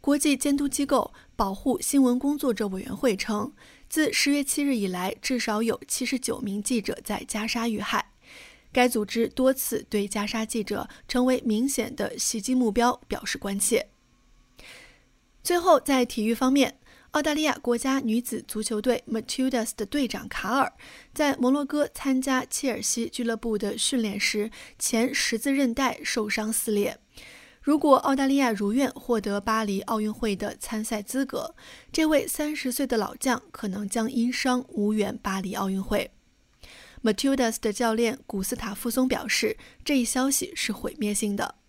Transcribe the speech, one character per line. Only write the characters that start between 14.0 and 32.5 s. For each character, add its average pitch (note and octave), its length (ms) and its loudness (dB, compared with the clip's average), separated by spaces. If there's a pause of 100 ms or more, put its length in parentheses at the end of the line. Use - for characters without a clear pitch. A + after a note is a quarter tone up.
最 F4 160 2
后， E4+ 180 6
在 C4 280 4
体 G#3+ 200 -2
育 A#3 80 4
方 C4 180 2
面， C#4 280 4 (320)
澳 D4+ 100 0
大 D4+ 120 0
利 D4+ 80 0
亚 D4+ 200 0
国 A#3+ 160 0
家 C4+ 220 0
女 A3+ 220 0
子 - 260 -6
足 G#3+ 160 -6
球 G#3+ 180 -2
队 A#3+ 240 2
Matildas A#3 720 -2
的 G#3+ 100 -4
队 C#4+ 220 0
长 - 220 -8
卡 A#3+ 300 -2
尔 - 120 2 (420)
在 D4 220 2
摩 B3 160 4
洛 C#4+ 140 2
哥 D4 280 0
参 C4 280 0
加 C4 240 0
切 - 260 -2
尔 G#3+ 100 -4
西 - 280 -2
俱 B3 160 -4
乐 A3+ 100 0
部 A3 220 -2
的 G3+ 200 -2
训 A#3+ 240 0
练 G3+ 160 -2
时， G#3+ 320 0 (300)
前 B3 340 2
十 - 240 0
字 C#4 160 0
韧 C4+ 200 2
带 B3+ 320 0
受 G#3+ 240 -2
伤 G#3+ 240 -2
撕 - 180 -2
裂。 G3+ 260 0 (640)
如 D4 160 4
果 C#4 200 8
澳 C4+ 180 2
大 C4+ 100 0
利 C4+ 120 4
亚 B3+ 140 4
如 G3+ 200 0
愿 C4 200 2
获 A#3 280 -2
得 G3+ 200 -2
巴 A3 240 0
黎 G3+ 180 -2
奥 A3 180 -2
运 G#3+ 120 -2
会 G#3+ 240 -2
的 G#3 240 -6
参 A3 240 -6
赛 A3 200 -4
资 C4 220 -2
格， - 280 -8 (380)
这 D#4+ 140 4
位 D#4 200 4
三 D4+ 300 -4